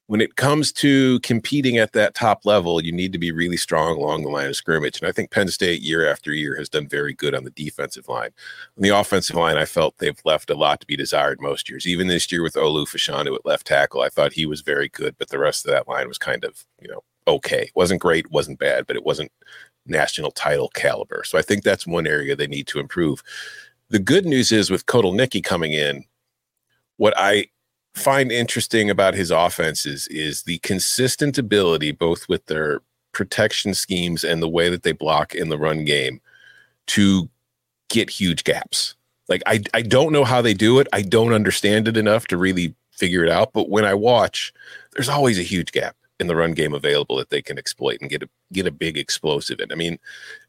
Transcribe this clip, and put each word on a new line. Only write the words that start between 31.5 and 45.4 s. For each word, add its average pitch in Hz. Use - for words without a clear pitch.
both 82
with 87
their 78
protection 104
schemes 87
and 82
the 82
way 85
that 87
they 80
block 76
in 82
the 76
run 78
game, 65
to 95
get 107
huge 87
gaps. -
Like, 95
I, 110
I 117
don't 127
know 143
how 123
they 117
do 110
it. 139
I 101
don't 113
understand 107
it 113
enough 107
to 92
really 90
figure 90
it 82
out. 90
But 107
when 104
I 98
watch, 107
there's 123
always 135
a 90